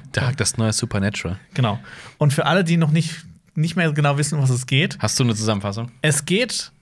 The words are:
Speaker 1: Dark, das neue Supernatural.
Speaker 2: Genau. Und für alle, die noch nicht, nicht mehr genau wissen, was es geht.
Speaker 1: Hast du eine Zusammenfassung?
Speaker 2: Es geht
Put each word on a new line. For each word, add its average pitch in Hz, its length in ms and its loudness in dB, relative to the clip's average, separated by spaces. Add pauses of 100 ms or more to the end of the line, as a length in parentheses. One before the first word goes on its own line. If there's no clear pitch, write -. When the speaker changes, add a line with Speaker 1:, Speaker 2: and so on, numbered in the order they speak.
(120)
Speaker 1:
Dark, 131 260 0
das - 200 -2
neue 110 140 2
Supernatural. 101 680 -2 (160)
Speaker 2:
Genau. 117 240 0 (400)
Und 147 120 4
für 147 140 0
alle, 175 180 2
die 170 140 2
noch 160 140 2
nicht, - 340 0 (300)
nicht 160 200 -2
mehr 170 160 2
genau 143 280 2
wissen, 147 200 0
was 131 120 4
es 127 160 -2
geht. 135 320 0
Speaker 1:
Hast - 200 -2
du 135 40 4
eine 117 100 2
Zusammenfassung? 107 560 -2 (140)
Speaker 2:
Es 151 220 0
geht 220 460 -2 (100)